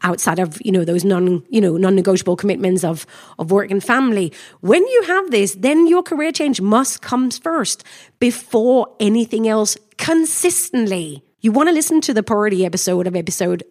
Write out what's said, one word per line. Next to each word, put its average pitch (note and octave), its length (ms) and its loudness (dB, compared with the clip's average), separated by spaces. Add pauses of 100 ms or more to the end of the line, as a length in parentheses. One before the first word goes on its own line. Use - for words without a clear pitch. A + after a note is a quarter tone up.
outside F3+ 380 -2
of, E3+ 260 -4
you F#3+ 80 0
know, F3+ 100 2
those E3+ 220 0
non, F3+ 440 2
you A3 120 0
know, F3 160 2
non-negotiable F#3+ 580 2
commitments F#3 480 -2
of, E3 220 -4 (320)
of D#3+ 140 -4
work G3 200 2
and G3 120 -2
family. A#3 500 0 (260)
When D4+ 260 2
you B4 180 2
have F4+ 280 -2
this, G3+ 240 0
then D4+ 320 2
your F4 160 2
career D#4 300 -4
change C#4+ 260 -2
must G#3+ 420 0
come B3+ 280 -2
first D#4 540 -6 (360)
before B3 800 0
anything A3 480 0
else G#3+ 300 0 (200)
consistently. A3+ 1300 -2 (200)
You A3 80 2
want C#4+ 180 4
to F4 40 4
listen D#4 280 0
to C4+ 120 -2
the G#3+ 80 0
priority G#3 460 0
episode F3+ 400 -2
of F3+ 80 -4
episode F3 560 -4